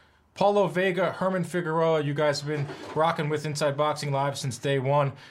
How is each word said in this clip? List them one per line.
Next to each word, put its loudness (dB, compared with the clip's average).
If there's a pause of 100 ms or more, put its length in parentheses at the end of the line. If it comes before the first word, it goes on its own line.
(360)
Paulo 4
Vega, 0
Herman -2
Figueroa. 0
You -2
guys 0
have -6
been -2 (260)
rocking 2
with -2
Inside -2
Boxing -2
Live 0
since -6
day 0
one. 2 (180)